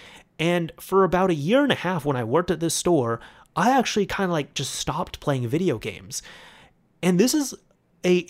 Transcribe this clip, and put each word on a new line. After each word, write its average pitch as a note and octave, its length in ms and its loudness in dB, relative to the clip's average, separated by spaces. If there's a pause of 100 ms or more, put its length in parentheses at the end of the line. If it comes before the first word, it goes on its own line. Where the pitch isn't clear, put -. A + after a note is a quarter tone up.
(380)
and E3+ 400 0
for G3 240 2
about F#3 280 2
a F3 40 2
year F3 280 2
and C4 100 2
a - 40 -2
half F3 280 -4
when C#3+ 120 0
I B2 80 -2
worked D3+ 260 0
at D#3 100 -2
this E3 140 -2
store, B2 460 0 (340)
I F#3 160 2
actually B3 340 2
kinda, F#3+ 260 -2
like, D#3+ 220 -2
just - 220 -6
stopped - 440 -8
playing C3 300 -2
video D3+ 300 0
games. F#2+ 420 -10 (800)
And F3 160 2
this B3 140 4
is D4 220 -2 (500)
a F3+ 140 4 (120)